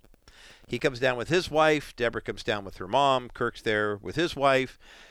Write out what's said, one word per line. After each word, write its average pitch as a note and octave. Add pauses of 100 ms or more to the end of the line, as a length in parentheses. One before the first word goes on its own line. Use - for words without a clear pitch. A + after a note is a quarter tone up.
(680)
He B2
comes C3
down B2+
with A2
his E3+
wife. D#3
Deborah A#2
comes -
down G#2
with F#2
her F#2
mom. B2+
Kirk's -
there G#2+
with F#2+
his D#3+
wife. C3+ (340)